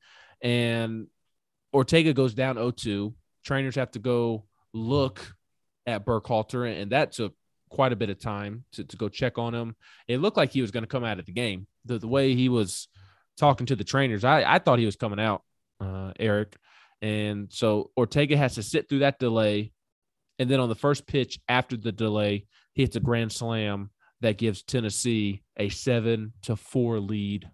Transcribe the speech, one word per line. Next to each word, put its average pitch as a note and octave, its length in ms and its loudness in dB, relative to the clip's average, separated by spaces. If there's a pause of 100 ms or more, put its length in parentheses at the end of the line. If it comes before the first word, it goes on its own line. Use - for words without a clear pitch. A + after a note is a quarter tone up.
(420)
and A#2 640 -2 (640)
Ortega D#3 400 4
goes C3 200 2
down C3 240 -2
oh A#2+ 140 -2
two. G#2 440 -4 (300)
Trainers C3+ 300 -2
have C3 160 -2
to A#2+ 80 -8
go A#2 440 0 (300)
look A#2 600 -2 (540)
at G#2 180 -4
Burkhalter, A2+ 760 -2
and G2+ 100 -6
that C#3 220 2
took G#2+ 200 -6 (360)
quite C3 240 2
a - 20 -4
bit G#2 140 -2
of F#2+ 100 -6
time G#2 540 -8
to, G#2 100 -10
to - 140 -18
go G#2+ 100 -2
check A#2+ 300 -4
on A#2 180 -2
him. A#2 220 -8 (320)
It A#2+ 80 0
looked G3 180 0
like D#3 160 2
he C3+ 100 0
was G#2 100 -2
gonna A2+ 140 -4
come A#2+ 200 -4
out G#2+ 120 -4
of F2+ 80 -10
the F2+ 60 -16
game. G2 340 -4 (200)
The, A#2 120 -4
the A2+ 120 -8
way C3+ 260 4
he B2+ 140 4
was A2 400 0 (480)
talking C#3 300 4
to B2+ 100 0
the F#2+ 80 -4
trainers, B2 400 0
I, C#3 180 4
I E3 160 6
thought C3 200 4
he A#2 60 4
was G2+ 120 0
coming G#2 240 -4
out, G#2+ 220 0 (360)
uh, F#2+ 400 -8
Eric. G#2 380 0 (440)
And G#2 500 -4
so G#2+ 460 2
Ortega C#3+ 400 4
has C3+ 180 2
to A2 80 -4
sit - 260 -2
through C#3 100 2
that C#3 200 2
delay. A2 540 2 (640)
And B2+ 100 0
then C3+ 100 4
on B2 100 2
the A2 60 -2
first C#3+ 300 0
pitch - 420 -4
after B2 300 2
the G#2+ 140 -4
delay, G#2 560 0 (260)
he C#3 80 2
hits B2 140 2
a A2+ 60 -4
grand A#2 300 0
slam G#2 600 -4 (300)
that G#2+ 160 2
gives G#2+ 260 -2
Tennessee G#2+ 800 -2 (140)
a G#2 120 -2
seven A2+ 640 -2 (100)
to A2+ 120 -2
four A#2 440 -2
lead. G2+ 540 -4